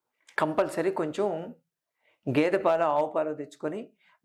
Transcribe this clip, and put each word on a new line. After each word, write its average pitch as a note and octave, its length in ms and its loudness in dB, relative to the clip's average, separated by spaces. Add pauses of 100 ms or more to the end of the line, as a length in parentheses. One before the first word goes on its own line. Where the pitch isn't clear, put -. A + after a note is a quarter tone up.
(380)
కంపల్సరీ E3 520 0
కొంచెం F#3 640 -2 (720)
గేదె D#3 320 2
పాలు, E3+ 240 2
ఆవు D#3 300 2
పాలు D#3 220 -2
తెచ్చుకొని D#3 580 -10 (320)